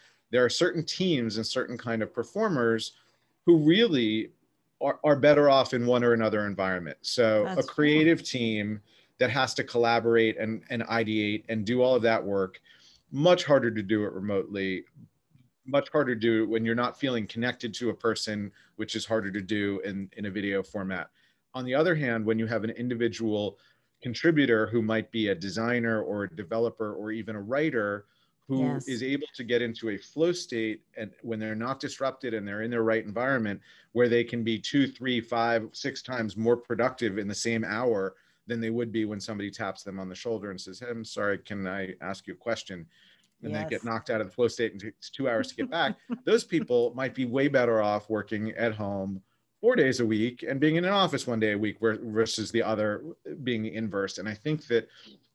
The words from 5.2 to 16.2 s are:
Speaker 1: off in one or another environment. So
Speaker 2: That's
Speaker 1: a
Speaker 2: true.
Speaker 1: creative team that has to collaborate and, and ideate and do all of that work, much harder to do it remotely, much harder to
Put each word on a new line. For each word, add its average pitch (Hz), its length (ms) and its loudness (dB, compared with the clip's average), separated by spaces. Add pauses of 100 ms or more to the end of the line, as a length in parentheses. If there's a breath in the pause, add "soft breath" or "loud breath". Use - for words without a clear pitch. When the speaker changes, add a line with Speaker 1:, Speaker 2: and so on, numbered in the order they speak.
Speaker 1:
off 131 240 6
in 120 120 2
one 120 180 6
or 120 80 8
another 107 340 2
environment. 92 560 -2
So 110 420 4
Speaker 2:
That's 95 160 0
Speaker 1:
a - 40 0
Speaker 2:
true. - 100 -12
Speaker 1:
creative 156 480 4
team 107 580 -2 (380 soft breath)
that 123 120 4
has 127 240 0
to 123 100 -4
collaborate 117 720 4
and, 107 320 -4
and 117 140 -4
ideate 107 640 -2
and 110 180 -4
do 123 160 2
all 127 140 4
of 110 60 2
that 113 220 2
work, 98 360 -2 (500 soft breath)
much 175 340 4
harder 135 280 4
to 107 100 -4
do 104 220 0
it - 80 -4
remotely, 98 720 -2 (840)
much 139 240 0
harder 131 240 0
to 110 60 -6